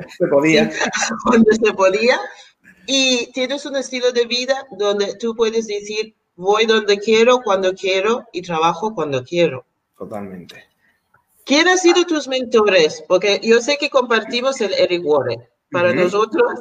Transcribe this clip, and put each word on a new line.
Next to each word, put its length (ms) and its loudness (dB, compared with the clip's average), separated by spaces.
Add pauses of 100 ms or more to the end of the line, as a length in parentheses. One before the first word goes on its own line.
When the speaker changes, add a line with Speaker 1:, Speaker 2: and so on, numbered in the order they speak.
(180)
Speaker 1:
se 100 0
podía. 440 2 (260)
Speaker 2:
<laughs> 280 -6
Cuando 260 6
se 220 0
podía. 460 2 (680)
Y 480 0
tienes 320 -4
un 100 -8
estilo 360 -2
de 140 0
vida 420 -4 (100)
donde 380 -2
tú 200 -6
puedes 320 0
decir, 460 -8 (220)
"Voy 320 2
donde 320 2
quiero, 420 4
cuando 320 0
quiero 580 -2
y 120 -10
trabajo 500 -2
cuando 300 -4
quiero". 420 -2 (320)
Speaker 1:
Totalmente. 680 -14 (800)
Speaker 2:
¿Quién 240 2
ha 100 4
sido 280 2
tus 220 -4
mentores? 800 2
Porque 360 2
yo 180 4
sé 160 -2
que 120 -4
compartimos 720 0
el 120 -2
Eric 300 0
Warren. 400 -2 (260)
Para 220 0
Speaker 1:
Ujú. 120 -2
Speaker 2:
nosotros 580 0